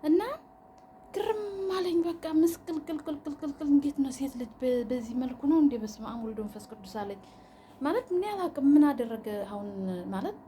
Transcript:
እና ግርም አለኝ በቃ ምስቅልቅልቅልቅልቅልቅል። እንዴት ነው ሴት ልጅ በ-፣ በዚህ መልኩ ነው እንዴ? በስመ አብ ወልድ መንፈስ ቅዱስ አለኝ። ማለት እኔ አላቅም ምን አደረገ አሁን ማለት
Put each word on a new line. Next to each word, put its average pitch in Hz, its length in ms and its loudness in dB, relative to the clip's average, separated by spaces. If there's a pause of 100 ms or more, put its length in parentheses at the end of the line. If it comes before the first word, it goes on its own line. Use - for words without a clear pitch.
እና 311 200 4 (880)
ግርም 427 300 -2 (300)
አለኝ 349 300 2
በቃ 330 320 -2
ምስቅልቅልቅልቅልቅልቅል። 311 1160 0 (120)
እንዴት 285 340 4
ነው 269 140 0
ሴት 269 220 -6
ልጅ 240 200 -8
በ-፣ 247 300 0
በዚህ 240 320 -6
መልኩ 254 300 -4
ነው 320 120 6
እንዴ? 285 180 6
በስመ 214 300 -8
አብ 233 140 -10
ወልድ 220 200 -8
መንፈስ 208 260 -10
ቅዱስ - 300 -16
አለኝ። 202 240 -8 (600)
ማለት 349 280 0
እኔ 370 200 0
አላቅም 349 380 -2
ምን 294 180 8
አደረገ 226 600 -2
አሁን 202 260 -10 (360)
ማለት 196 300 -6 (120)